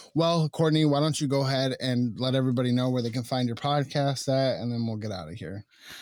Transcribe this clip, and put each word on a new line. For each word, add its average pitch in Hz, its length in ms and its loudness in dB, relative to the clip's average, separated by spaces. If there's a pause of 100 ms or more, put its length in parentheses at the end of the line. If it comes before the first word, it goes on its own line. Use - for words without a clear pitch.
(160)
Well, 165 340 2
Courtney, 156 360 4
why 143 160 4
don't 151 200 0
you 151 60 -2
go 139 140 2
ahead 135 380 0
and 123 400 0
let 127 140 0
everybody 127 380 2
know 127 180 2
where 127 140 0
they 117 80 -4
can 123 120 -6
find 127 240 -2
your 117 80 -4
podcast 143 720 -2
at, 135 320 0
and 117 120 -4
then 117 160 -2
we'll 113 100 -4
get 107 140 -6
outta 87 240 -10
here. 95 300 -10 (360)